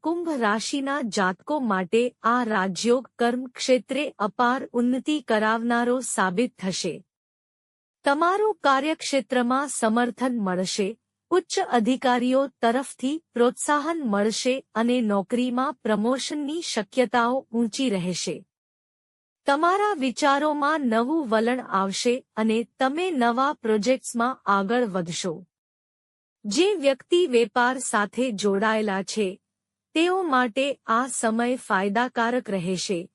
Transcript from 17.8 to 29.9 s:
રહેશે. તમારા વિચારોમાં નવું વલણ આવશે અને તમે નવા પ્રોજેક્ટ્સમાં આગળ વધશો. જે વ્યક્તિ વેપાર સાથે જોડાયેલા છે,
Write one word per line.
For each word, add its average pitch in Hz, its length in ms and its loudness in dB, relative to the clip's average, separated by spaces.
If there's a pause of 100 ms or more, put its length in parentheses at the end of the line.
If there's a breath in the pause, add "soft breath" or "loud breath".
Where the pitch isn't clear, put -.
રહેશે. 180 540 -4 (1000)
તમારા 370 480 2
વિચારોમાં 285 840 0
નવું 247 480 0
વલણ 226 320 0
આવશે 196 640 -2 (120)
અને 220 300 0 (120)
તમે 311 320 0
નવા 262 420 2
પ્રોજેક્ટ્સમાં 233 960 -2
આગળ 202 380 2
વધશો. 175 640 -6 (1000)
જે 330 300 0
વ્યક્તિ 311 520 2
વેપાર 247 520 2
સાથે 233 520 -2
જોડાયેલા 202 720 0
છે, 196 380 -4 (540)